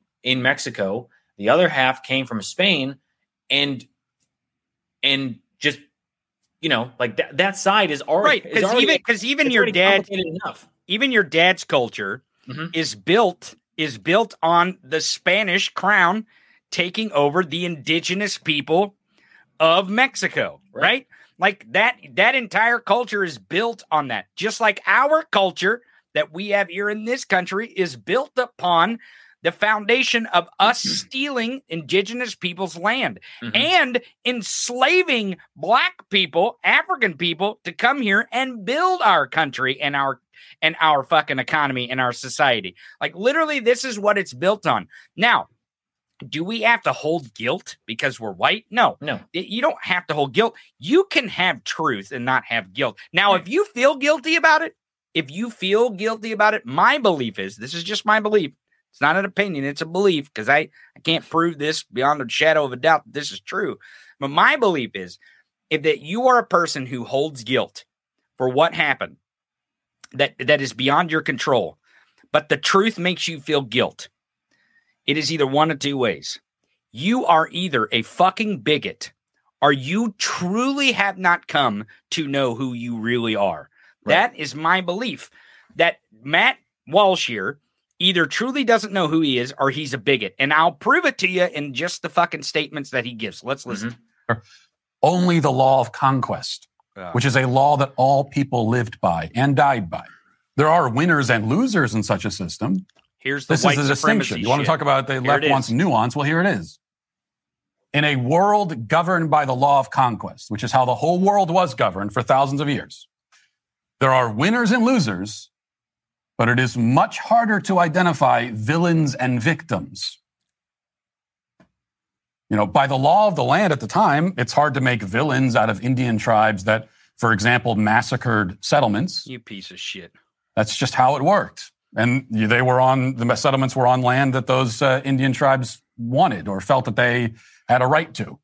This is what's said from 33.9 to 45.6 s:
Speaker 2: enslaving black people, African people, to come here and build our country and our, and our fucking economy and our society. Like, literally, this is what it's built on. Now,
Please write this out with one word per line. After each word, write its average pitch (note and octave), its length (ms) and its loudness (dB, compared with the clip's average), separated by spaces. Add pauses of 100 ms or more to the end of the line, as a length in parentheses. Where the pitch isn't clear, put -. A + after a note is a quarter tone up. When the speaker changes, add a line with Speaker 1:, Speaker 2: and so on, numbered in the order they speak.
Speaker 2:
enslaving B3 1120 0 (180)
black B3 540 0
people, F#3 540 0
African A#3+ 540 0
people, F3 460 -4
to F3 80 -10
come C4 300 0
here G#3+ 300 0
and A#3+ 340 -4
build E4+ 360 0
our E3+ 260 4
country C3+ 520 -2
and C#3+ 160 -4
our, C#3 240 -2 (420)
and D#3+ 200 0
our D3+ 220 4
fucking D3+ 360 0
economy C3 500 -2
and C3 120 -4
our B2 100 0
society. A#2 640 -2 (240)
Like, - 160 -6
literally, D4 440 0
this A#3+ 260 0
is A#3+ 140 -8
what G3+ 180 2
it's F3+ 160 -6
built F3+ 340 -2
on. G#2+ 200 0 (280)
Now, G3 320 2 (800)